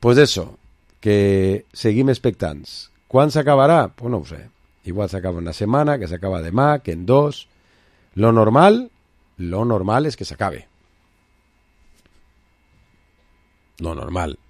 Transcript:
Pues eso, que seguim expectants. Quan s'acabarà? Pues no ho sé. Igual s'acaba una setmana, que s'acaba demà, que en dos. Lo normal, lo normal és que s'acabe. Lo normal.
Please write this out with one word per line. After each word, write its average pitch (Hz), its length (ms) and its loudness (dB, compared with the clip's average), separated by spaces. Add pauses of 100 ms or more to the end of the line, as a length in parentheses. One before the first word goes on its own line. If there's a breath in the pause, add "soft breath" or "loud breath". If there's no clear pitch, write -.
Pues 120 180 4
eso, 123 400 2 (420)
que 101 720 2
seguim 117 380 0
expectants. 87 800 -6 (180)
Quan 143 220 2
s'acabarà? 143 640 2
Pues 120 160 -10
no 117 80 -4
ho 73 80 -10
sé. 78 220 -18 (360)
Igual 95 260 -6
s'acaba 92 280 -6
una 85 140 -8
setmana, 139 460 -2
que 95 100 -8
s'acaba 90 340 -6
demà, 131 400 0
que 87 100 -8
en 87 140 -8
dos. 139 400 0 (680)
Lo 110 180 2
normal, 156 580 4 (460)
lo 92 280 -6
normal 113 420 0
és 143 100 -8
que - 80 -12
s'acabe. 90 420 -8 (3000)
Lo 85 160 -8
normal. 80 440 -8 (120)